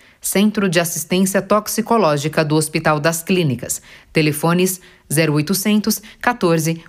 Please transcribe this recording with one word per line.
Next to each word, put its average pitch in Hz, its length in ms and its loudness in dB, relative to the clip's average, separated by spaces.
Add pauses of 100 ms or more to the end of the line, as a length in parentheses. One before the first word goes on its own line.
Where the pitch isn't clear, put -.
(200)
Centro 202 480 0
de 170 120 2
Assistência 190 600 0
Toxicológica 185 1040 0
do 151 120 0
Hospital 156 420 0
das 165 240 -2
Clínicas. 165 580 -2 (320)
Telefones 165 680 0 (320)
zero 156 220 2
oitocentos, 202 680 0 (180)
quatorze, 165 680 0